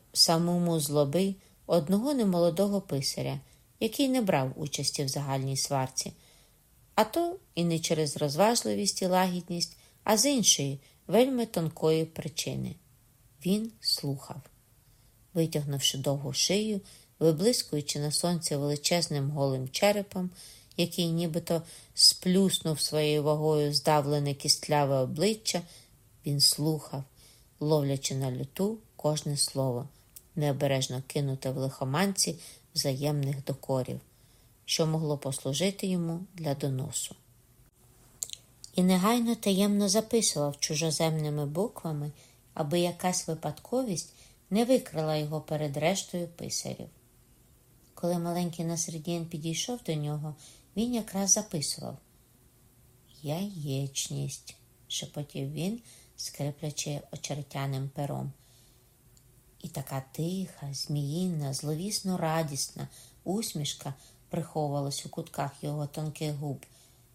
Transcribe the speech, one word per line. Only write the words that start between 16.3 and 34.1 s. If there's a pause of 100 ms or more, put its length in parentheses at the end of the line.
шию, (380)
виблискуючи
на
сонці
величезним
голим
черепом, (460)
який
нібито (320)
сплюснув
своєю
вагою
здавлене
кістляве
обличчя, (640)
він
слухав, (560)
ловлячи
на
люту (180)
кожне
слово, (480)
необережно
кинуте
в
лихоманці (360)
взаємних
докорів, (640)